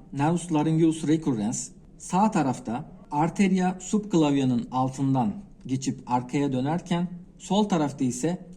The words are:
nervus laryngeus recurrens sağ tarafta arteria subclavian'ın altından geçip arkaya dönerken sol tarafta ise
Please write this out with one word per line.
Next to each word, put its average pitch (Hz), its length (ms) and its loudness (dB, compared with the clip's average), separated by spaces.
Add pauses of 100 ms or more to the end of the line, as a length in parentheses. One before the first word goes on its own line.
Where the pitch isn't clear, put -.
(120)
nervus 165 400 0
laryngeus 160 540 2
recurrens 135 640 0 (280)
sağ 208 340 2
tarafta 131 540 -2 (260)
arteria 185 680 2
subclavian'ın 143 920 2
altından 131 640 0 (340)
geçip - 400 -4
arkaya 131 460 -2
dönerken 170 540 -2 (300)
sol 202 260 0
tarafta 151 400 0
ise 156 540 -2